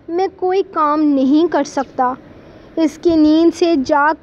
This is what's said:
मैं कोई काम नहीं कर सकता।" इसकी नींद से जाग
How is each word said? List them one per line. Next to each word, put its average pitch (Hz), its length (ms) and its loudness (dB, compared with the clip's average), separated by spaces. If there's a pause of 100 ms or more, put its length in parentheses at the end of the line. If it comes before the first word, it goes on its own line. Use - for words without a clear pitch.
(100)
मैं 359 200 -2
कोई 370 320 -2 (120)
काम 302 260 0
नहीं 294 480 2
कर 311 180 -2
सकता।" 254 500 -4 (600)
इसकी 330 380 0
नींद 311 360 4
से 339 240 0
जाग 294 460 0